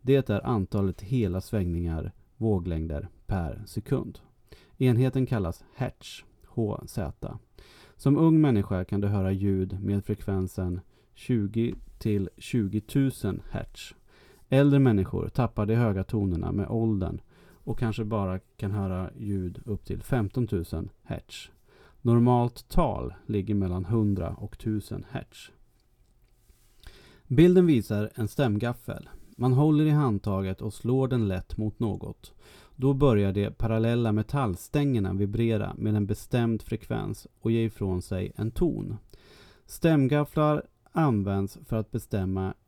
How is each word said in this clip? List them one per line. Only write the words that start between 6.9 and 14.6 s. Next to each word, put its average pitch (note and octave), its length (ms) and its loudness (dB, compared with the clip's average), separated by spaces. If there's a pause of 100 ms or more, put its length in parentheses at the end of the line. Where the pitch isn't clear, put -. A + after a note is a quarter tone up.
Som C#3+ 140 4
ung D#3+ 240 6
människa G2+ 440 2
kan G2+ 160 -2
du G2+ 60 0
höra G2 240 2
ljud F#2+ 500 0
med G2 240 -2
frekvensen F#2 760 -4 (320)
tjugo A2 640 -2 (220)
till G2+ 400 -2
tjugotusen G#2+ 1120 -2
hertz. - 460 -12 (540)
Äldre C#3 300 6